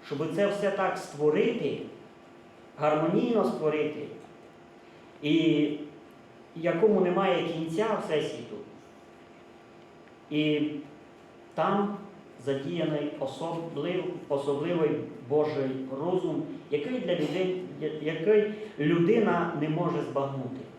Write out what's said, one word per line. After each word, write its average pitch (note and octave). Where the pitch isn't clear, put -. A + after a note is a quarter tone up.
Щоб D3
це G3+
все G3
так -
створити, D3+
гармонійно F3+
створити, D3+
і D3+
якому F3
немає F3+
кінця E3
Всесвіту. D3
І D3+
там G3+
задіяний D3
особлив-, D#3+
особливий D3
Божий C#3
розум, F3
який B3+
для F3
людей, F3+
я-, D#3
який E3
людина E3+
не D#3
може D#3
збагнути C3+